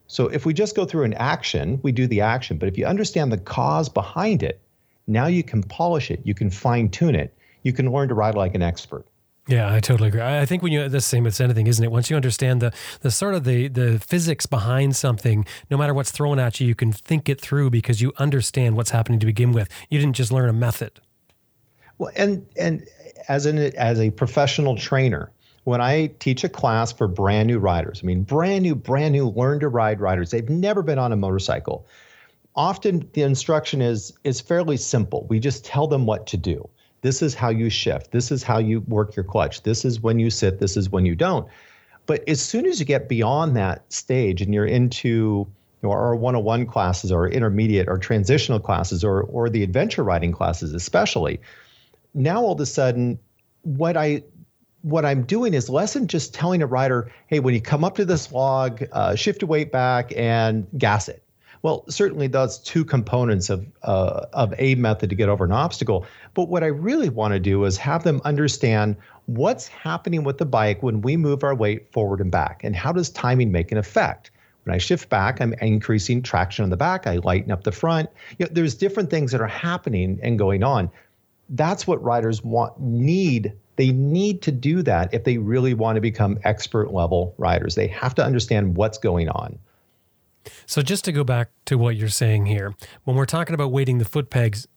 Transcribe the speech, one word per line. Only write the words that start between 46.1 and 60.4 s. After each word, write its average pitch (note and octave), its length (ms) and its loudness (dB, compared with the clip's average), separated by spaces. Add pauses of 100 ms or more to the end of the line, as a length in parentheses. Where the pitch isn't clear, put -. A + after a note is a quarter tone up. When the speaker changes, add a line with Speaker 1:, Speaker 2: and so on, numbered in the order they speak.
Speaker 1:
one B2 200 0
oh A#2+ 40 0
one A2+ 260 0
classes F#2+ 440 -2
or F2+ 200 2
intermediate G#2+ 580 2
or F#2 100 0
transitional G#2+ 600 2
classes F2+ 440 -2
or, G2 180 2
or A#2 280 -2
the A2 140 0
adventure C3 400 0
riding E2+ 300 0
classes E2+ 400 -4
especially, F2 640 0 (760)
now D#3+ 280 0
all G#3+ 120 2
of D3+ 60 -4
a B2 60 -4
sudden B2 520 0 (440)
what E3 340 -2
I, D3+ 280 0 (580)
what D#3 240 0
I'm C#3 180 2
doing G#3+ 300 0
is B2 160 0
less D#3+ 240 0
than B3+ 140 -2
just - 260 -4
telling F3 280 0
a C#3+ 60 0
rider, B2+ 440 0 (160)
"Hey, D3+ 120 0
when C3 140 2
you A2+ 80 2
come D3 240 0
up G3 100 -2
to G#3 100 0
this F3 260 0
log, C3 600 0
uh, G2+ 240 0
shift G3 260 -2
your F3+ 80 -2
weight D3+ 220 0
back B2+ 460 0
and A2+ 500 0 (100)